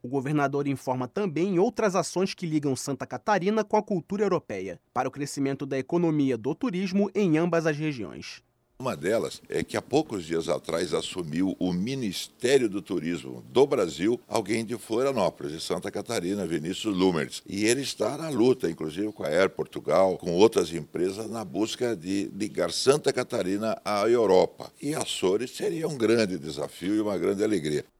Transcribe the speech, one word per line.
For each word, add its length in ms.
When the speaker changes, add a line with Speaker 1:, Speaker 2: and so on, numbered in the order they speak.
Speaker 1:
O 40
governador 600
informa 400
também 500
outras 380
ações 400
que 100
ligam 300
Santa 320
Catarina 560
com 120
a 60
cultura 420
europeia, 560
para 140
o 40
crescimento 540
da 140
economia 580
do 160
turismo 640
em 240
ambas 260
as 100
regiões. 640
Speaker 2:
Uma 180
delas 540
é 140
que 120
há 60
poucos 420
dias 240
atrás 460
assumiu 640
o 160
Ministério 960
do 140
Turismo 680
do 160
Brasil 640
alguém 360
de 140
Florianópolis, 760
de 60
Santa 300
Catarina, 560
Vinícius 500
Lumertz. 540
E 160
ele 160
está 340
na 140
luta, 400
inclusive 420
com 120
a 60
Air 200
Portugal, 680
com 160
outras 360
empresas, 560
na 160
busca 520
de 360
ligar 400
Santa 400
Catarina 720
à 240
Europa. 720
E 140
Açores 560
seria 380
um 100
grande 400
desafio 560
e 80
uma 160
grande 260
alegria. 400